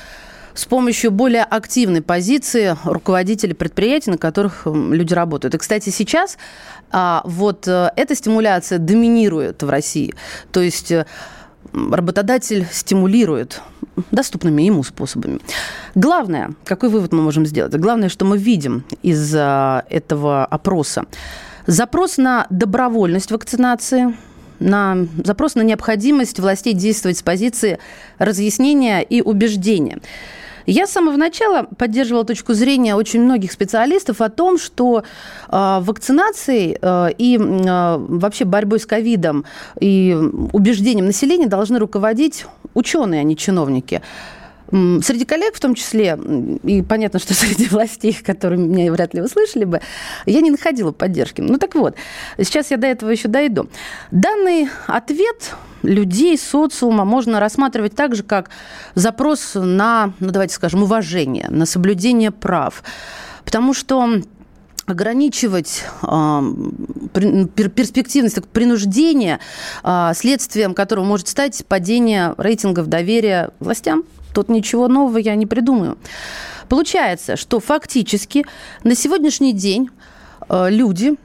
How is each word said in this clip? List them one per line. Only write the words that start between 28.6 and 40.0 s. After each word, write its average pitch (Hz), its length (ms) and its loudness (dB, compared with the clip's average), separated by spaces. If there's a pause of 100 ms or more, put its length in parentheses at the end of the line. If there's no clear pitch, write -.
и 240 180 0
убеждения. 202 800 0 (640)
Я 359 240 2
с - 20 -10
самого 320 260 2
начала 330 460 2
поддерживала 233 600 0
точку 233 280 -2
зрения 240 440 2
очень 226 240 2
многих 240 320 2
специалистов 233 680 0
о 220 100 2
том, 349 280 2
что, 240 460 0 (440)
а, 190 320 2
вакцинацией, 254 1040 0
а, 180 260 2
и, 247 280 2
м, 190 320 2
а, 175 300 2
вообще 175 460 -2
борьбой 208 360 2
с 214 60 -10
ковидом 190 580 0 (340)
и 190 380 4 (360)